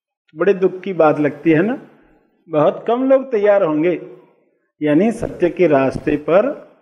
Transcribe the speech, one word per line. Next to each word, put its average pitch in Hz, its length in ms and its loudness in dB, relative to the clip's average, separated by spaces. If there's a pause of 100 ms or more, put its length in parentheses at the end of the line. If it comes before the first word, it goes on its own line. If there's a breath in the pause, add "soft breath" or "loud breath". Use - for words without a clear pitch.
(360)
बड़े 185 180 2
दुख 185 260 -2
की 196 120 -8
बात 151 280 2
लगती 147 300 0
है 156 120 4
ना? 254 260 -4 (600)
बहुत 160 400 0
कम 254 220 0
लोग 262 200 2
तैयार 202 320 2
होंगे, 156 440 -2 (760)
यानी 160 300 2
सत्य - 380 -4
के 180 160 0
रास्ते 143 500 0
पर 202 520 -2 (140)